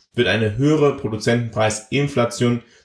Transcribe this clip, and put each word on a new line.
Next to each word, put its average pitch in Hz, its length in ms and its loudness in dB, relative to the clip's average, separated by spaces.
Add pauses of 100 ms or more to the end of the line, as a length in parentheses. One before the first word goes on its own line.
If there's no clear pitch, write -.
(140)
wird 120 120 2
eine 107 300 0
höhere 147 400 2
Produzentenpreisinflation 120 1700 -2 (220)